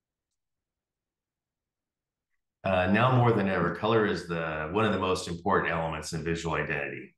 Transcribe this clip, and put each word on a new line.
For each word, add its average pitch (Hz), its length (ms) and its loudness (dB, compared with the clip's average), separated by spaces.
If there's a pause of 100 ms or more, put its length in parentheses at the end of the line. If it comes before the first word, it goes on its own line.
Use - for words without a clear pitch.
(2750)
Uh, 92 240 2
now 117 280 4
more 120 160 6
than 98 160 2
ever, 85 280 0
color 110 320 2
is 87 200 -4
the, 80 440 -4
one 104 120 2
of 107 80 2
the 95 80 -2
most 92 280 -2
important 87 440 0
elements 82 420 -4
in 80 100 -6
visual 82 320 -2
identity. 73 600 -6